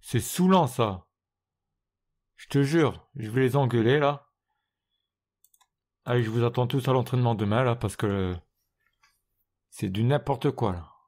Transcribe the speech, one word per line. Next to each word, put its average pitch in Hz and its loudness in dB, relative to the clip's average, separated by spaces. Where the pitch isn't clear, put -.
C'est - -4
saoulant, 180 2
ça. 104 -4
Je - -20
te 139 0
jure, 143 0
je 113 -10
vais 123 0
les 127 2
engueuler, 123 2
là. 143 -2
Allez, 123 0
je 110 -2
vous 117 0
attends 120 0
tous 131 -2
à 131 2
l'entraînement 123 0
demain, 107 0
là, 120 0
parce 107 -6
que... - -4
Euh, 95 -2
c'est - -6
du 101 -2
n'importe 139 0
quoi, 110 -2
là. 82 -12